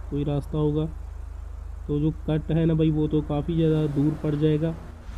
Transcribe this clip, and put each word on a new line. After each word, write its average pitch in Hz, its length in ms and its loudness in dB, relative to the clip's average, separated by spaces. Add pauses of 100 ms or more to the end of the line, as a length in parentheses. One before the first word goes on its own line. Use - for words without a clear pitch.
(100)
कोई 147 140 -2
रास्ता 143 340 -2
होगा। 151 260 2 (1040)
तो 147 120 0
जो 156 100 2
कट 156 400 -2
है 165 160 4
ना 160 80 4
भाई, 160 160 4
वो 151 180 2
तो 151 120 2
काफ़ी 147 340 -2
ज़्यादा 156 320 4
दूर 143 260 2 (100)
पड़ 151 120 0
जाएगा। 156 380 2 (460)